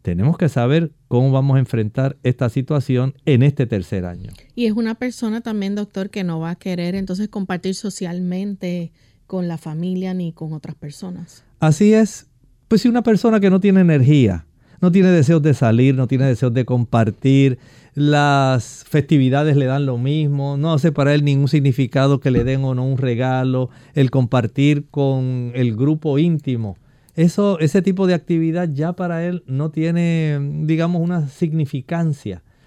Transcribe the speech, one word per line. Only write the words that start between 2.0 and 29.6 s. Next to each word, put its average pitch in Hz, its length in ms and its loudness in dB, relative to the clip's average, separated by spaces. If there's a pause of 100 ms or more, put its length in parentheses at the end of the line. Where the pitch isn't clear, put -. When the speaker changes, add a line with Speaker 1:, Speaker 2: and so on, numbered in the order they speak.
Speaker 1:
esta 127 260 -2
situación 131 640 -2 (120)
en 131 180 4
este 143 240 2
tercer 95 380 -4
año". 87 260 -12 (240)
Speaker 2:
Y 240 100 -2
es 214 80 0
una 226 220 -4
persona 233 460 -6
también, 202 340 -6
doctor, 208 340 -8
que 196 140 -8
no 170 160 -4
va 165 120 -6
a 175 40 -8
querer 175 400 -6
entonces 190 320 -6
compartir 190 480 -6
socialmente 180 1160 -8 (360)
con 180 200 -6
la 165 120 -8
familia 185 560 -6
ni 170 180 -6
con 160 200 -12
otras 156 220 -12
personas. 170 680 -16 (160)
Speaker 1:
Así 160 340 4
es. 220 320 2 (420)
Pues 226 140 2
si 247 80 2
una 233 140 0
persona 220 360 2
que 196 120 4
no 190 80 4
tiene 190 220 4
energía, 135 680 4 (340)
no 180 100 4
tiene 185 180 6
deseos 160 320 4
de 147 120 4
salir, 123 420 4
no 127 120 0
tiene 131 180 0
deseos 123 280 0
de 123 120 0
compartir, 123 920 2 (340)
las 143 920 0
festividades 143 680 2
le 135 80 2
dan 139 200 -2
lo 127 120 -4
mismo, 143 600 -2
no 160 160 0
hace 156 180 2
para 143 220 2
él 147 120 2
ningún 139 220 2
significado 135 720 2
que 139 120 0
le 120 120 2
den 135 200 -2
o 131 120 -2
no 127 100 -2
un 131 120 -2
regalo, 127 720 -2 (240)
el 135 180 2
compartir 139 760 0
con 127 680 -2
el 123 200 0
grupo 143 440 -2
íntimo. 135 580 -2 (380)
Eso, 180 440 2
ese 160 220 2
tipo 190 260 0
de 180 60 2
actividad 165 580 -2
ya 156 220 -4
para 170 340 -6
él 180 200 -6
no 143 240 -4